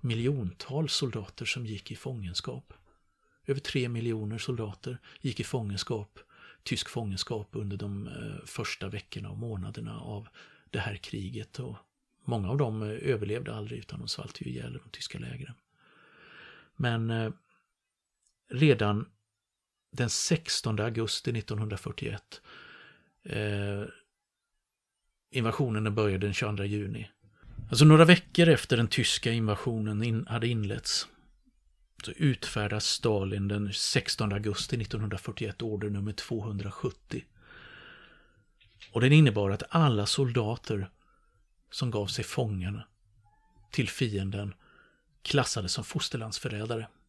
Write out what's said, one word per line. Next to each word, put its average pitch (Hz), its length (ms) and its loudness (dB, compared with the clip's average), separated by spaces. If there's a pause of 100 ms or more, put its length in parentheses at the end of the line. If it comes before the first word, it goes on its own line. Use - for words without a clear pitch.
Miljontals 127 920 -2
soldater 113 520 -4
som 120 220 -4
gick 104 240 -8
i 143 60 -10
fångenskap. 113 760 -8 (760)
Över 139 140 -2
tre 123 280 -2
miljoner 113 500 -2
soldater 117 600 -6 (220)
gick - 200 -4
i 117 40 0
fångenskap, 104 760 -4 (440)
tysk - 260 -2
fångenskap 107 640 -4
under 101 240 -4
de, 101 300 -6
eh, 101 400 -10
första - 420 -6
veckorna 101 420 -8
och 101 80 -8
månaderna 110 640 -6
av 107 280 -10 (420)
det 117 80 -4
här 101 180 -4
kriget. 107 640 -8
Och 123 180 -8 (480)
många 107 260 0
av 131 60 0
dem, 110 260 0
eh, 107 60 -4
överlevde 110 680 -2
aldrig 110 240 -8
utan - 200 -12
de 117 100 -10
svalt - 320 -8
ju - 60 -6
ihjäl 62 300 -8
i - 80 -10
de - 60 -20
tyska - 280 -10
lägren. 123 360 -10 (1200)
Men, 117 340 0
eh, 113 220 -2 (1160)
redan 110 580 4 (840)
den 120 180 0
sextonde - 720 0
augusti 113 480 -2
nittonhundrafyrtioett, 107 1080 -6 (840)
eh, 101 600 -2 (1500)
invasionen 113 540 0
den 107 100 0
började 104 320 2
den 101 80 0
tjugoandra 104 300 -2
juni. 104 460 -4 (580)
Alltså 117 160 8
några 156 200 12
veckor 170 440 8
efter - 280 6
den 113 120 2
tyska - 440 2
invasionen 107 680 0
in-, 113 240 0
hade 113 220 -2
inletts 107 600 -2 (960)
så - 60 -8
utfärdar 107 680 0
Stalin 101 680 0
den 104 240 -2
sextonde - 640 0
augusti 104 400 -2
nittonhundrafyrtioett 107 840 -4
order 107 280 -2
nummer 101 220 -2
tvåhundrasjuttio. 104 1120 -6 (1700)
Och 117 80 2
den 127 120 8
innebar 107 380 8
att 104 180 -2
alla 127 380 4
soldater 113 840 0 (800)
som 123 200 -2
gav 104 160 0
sig 107 180 -4
fången 101 560 -2 (920)
till 117 180 0
fienden 101 640 -2 (680)
klassades 120 500 0
som 113 120 -2
fosterlandsförrädare. 113 1040 -4 (200)